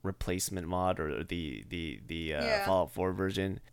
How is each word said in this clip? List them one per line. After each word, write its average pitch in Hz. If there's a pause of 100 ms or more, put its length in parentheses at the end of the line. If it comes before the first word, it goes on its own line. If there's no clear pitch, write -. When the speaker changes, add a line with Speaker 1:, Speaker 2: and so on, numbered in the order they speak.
Speaker 1:
replacement 92
mod 92
or 76
the, 76
the, 80
the, 80
uh, 71
Speaker 2:
Yeah. 98
Speaker 1:
Fallout 92
four 92
version, 95 (140)